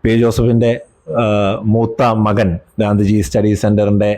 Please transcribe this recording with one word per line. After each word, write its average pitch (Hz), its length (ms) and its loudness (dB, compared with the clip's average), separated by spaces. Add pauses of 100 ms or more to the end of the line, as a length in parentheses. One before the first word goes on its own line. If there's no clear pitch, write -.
പി 113 100 0
ജെ 113 120 2
ജോസഫിൻ്റെ, 117 480 2 (500)
ആ, - 20 0 (500)
മൂത്ത 113 280 -2 (260)
മകൻ 104 220 0 (320)
ഗാന്ധിജി 104 360 2 (100)
സ്റ്റഡി 107 240 0 (100)
സെൻ്ററിൻ്റെ 104 560 0